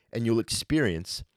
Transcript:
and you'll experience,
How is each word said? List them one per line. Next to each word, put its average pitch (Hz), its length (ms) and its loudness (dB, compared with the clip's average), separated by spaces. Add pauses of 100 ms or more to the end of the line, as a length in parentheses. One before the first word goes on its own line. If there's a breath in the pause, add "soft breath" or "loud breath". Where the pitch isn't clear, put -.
(120)
and 117 120 -2
you'll 113 140 4
experience, 104 840 0 (120)